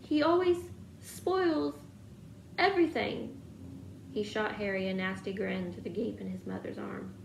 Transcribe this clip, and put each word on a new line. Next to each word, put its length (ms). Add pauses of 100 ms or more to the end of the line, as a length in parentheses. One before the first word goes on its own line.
He 200
always 340 (440)
spoils 720 (840)
everything. 800 (680)
He 120
shot 320
Harry 340
a 60
nasty 380
grin 400
through 100
the 80
gape 300
in 80
his 180
mother's 320
arm. 360 (100)